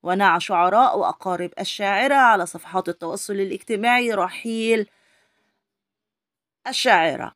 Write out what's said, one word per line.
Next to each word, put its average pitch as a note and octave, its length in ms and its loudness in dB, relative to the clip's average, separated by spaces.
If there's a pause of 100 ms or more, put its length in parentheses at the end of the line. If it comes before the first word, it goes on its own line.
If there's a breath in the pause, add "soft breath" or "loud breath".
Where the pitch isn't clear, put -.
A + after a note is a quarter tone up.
ونعى F3+ 360 2
شعراء G3 600 2
وأقارب F3 600 -4
الشاعرة G#3 560 -2
على A3 300 6
صفحات F3 440 -8
التواصل F3 440 -8
الاجتماعي A3+ 800 -2
رحيل A3 760 -2 (1800)
الشاعرة. F3+ 680 0